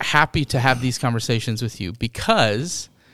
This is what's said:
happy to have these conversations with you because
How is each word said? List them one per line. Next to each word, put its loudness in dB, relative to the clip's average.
happy 2
to -2
have 2
these -2
conversations -2
with -6
you -6
because 0